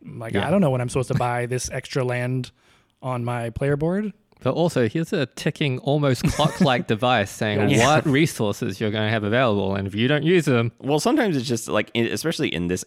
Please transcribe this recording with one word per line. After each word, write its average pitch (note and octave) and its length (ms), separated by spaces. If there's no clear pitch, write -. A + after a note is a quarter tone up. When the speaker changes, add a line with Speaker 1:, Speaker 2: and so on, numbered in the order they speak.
Speaker 1:
like, A#2 300
Speaker 2:
Yeah. G2 120
Speaker 1:
"I C#3+ 40
don't G3 100
know D#3 100
when B2 120
I'm B2 80
supposed C3 180
to C3 60
buy A#2+ 320
this B2 240
extra C3+ 340
land B2 460
on B2+ 220
my A#2+ 260
player C#3+ 260
board." F#3+ 360
Speaker 2:
But C3 120
also, D#3+ 340
here's D#3+ 240
a D3+ 140
ticking, C#3+ 540
almost C#3+ 440
clock-like D3 600
<laughs> A#2 80
device A2 360
saying G#2 400
Speaker 3:
Yeah. A2 160
Speaker 2:
what D3+ 200
resources B2 760
you're A2 100
gonna G#2+ 200
have A2+ 140
available, G2+ 500
and G2 120
if F#2+ 80
you A2+ 140
don't D3 160
use E3 220
them A#2 320
Speaker 3:
Well, D3 220
sometimes A3+ 360
it's A#2 120
just, A#2 200
like, G2+ 260
in, A#2 120
especially D#3 460
in F2 160
this F2+ 180